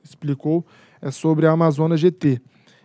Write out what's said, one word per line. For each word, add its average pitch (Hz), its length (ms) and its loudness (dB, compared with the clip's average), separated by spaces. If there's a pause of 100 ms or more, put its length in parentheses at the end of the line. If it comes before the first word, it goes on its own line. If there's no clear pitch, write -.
explicou, 151 600 -4 (360)
é 139 100 -8
sobre 160 360 0
a 156 60 4
Amazonas 160 460 0
G 170 140 2
T, 135 280 0 (440)